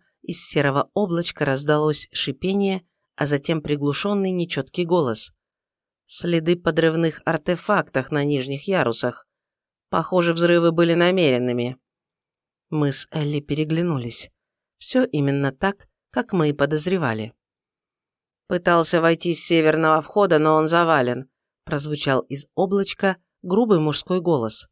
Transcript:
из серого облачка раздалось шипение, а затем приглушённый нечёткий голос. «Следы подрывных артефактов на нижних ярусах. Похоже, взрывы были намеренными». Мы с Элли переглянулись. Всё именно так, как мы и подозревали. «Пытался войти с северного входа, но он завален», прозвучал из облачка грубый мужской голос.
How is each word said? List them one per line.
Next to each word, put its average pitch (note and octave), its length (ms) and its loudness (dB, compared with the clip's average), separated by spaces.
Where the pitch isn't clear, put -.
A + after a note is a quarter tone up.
из - 240 -6
серого C#3 480 0
облачка F3 520 -2
раздалось D3 680 0
шипение, F#3+ 760 -2
а D3+ 100 -2
затем D3 360 -2
приглушённый D3+ 720 -2
нечёткий F3 540 -4
голос. D3+ 480 0
«Следы E3+ 500 -2
подрывных D#3+ 720 0
артефактов E3 840 -2
на D3 120 0
нижних C#3 440 -4
ярусах. B2+ 600 -2
Похоже, E3+ 440 0
взрывы E3+ 380 4
были E3+ 220 2
намеренными». B2+ 840 2
Мы D3 220 0
с - 200 -4
Элли D3 280 -4
переглянулись. D3+ 920 -4
Всё - 260 0
именно C#3 480 0
так, G3 360 -6
как A#3+ 220 -4
мы D#3 160 2
и C#3+ 40 0
подозревали. D3 800 -2
«Пытался F3 540 2
войти E3 320 2
с - 100 -4
северного D#3 580 4
входа, F3 360 2
но D#3 180 4
он D#3 120 2
завален», D3 640 2
прозвучал C#3+ 560 -2
из C#3+ 320 -10
облачка F#3+ 640 -2
грубый G3 380 2
мужской D#3 420 -2
голос. C3 500 -2